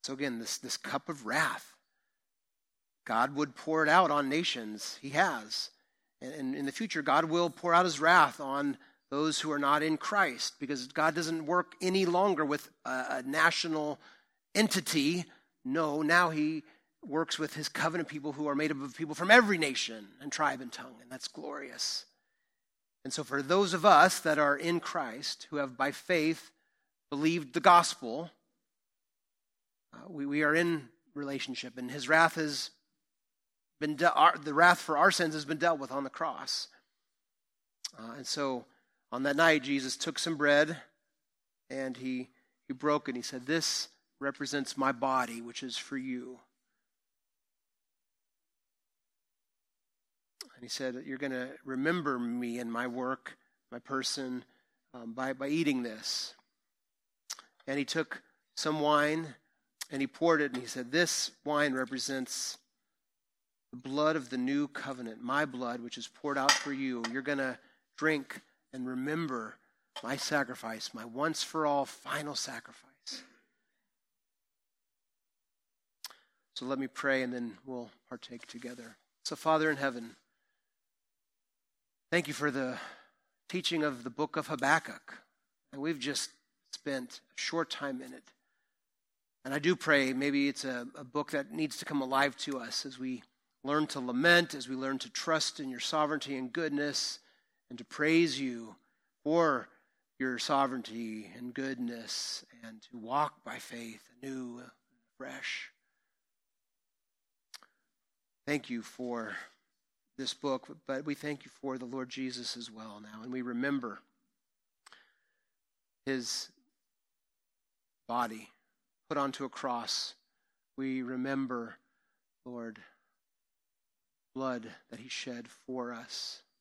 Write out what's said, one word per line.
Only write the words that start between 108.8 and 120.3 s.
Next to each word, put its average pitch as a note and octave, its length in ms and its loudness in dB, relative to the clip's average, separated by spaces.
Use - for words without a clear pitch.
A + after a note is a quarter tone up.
for A#2 540 -8
this C3 160 -6
book, C3+ 340 -4
but C3+ 180 -4
we D3+ 100 -2
thank D3 300 -8
you C3 60 -20
for C3 160 -4
the B2 80 -8
Lord B2+ 240 -6
Jesus B2 480 -8
as A2+ 120 -12
well A2 320 -16
now. G#2+ 220 -18
And A#2+ 80 -10
we B2+ 100 -4
remember B2 600 -2
his C3 440 -4
body A2+ 420 -4
put D3 100 -4
onto C#3 280 -4
a B2+ 40 -8
cross. - 640 -6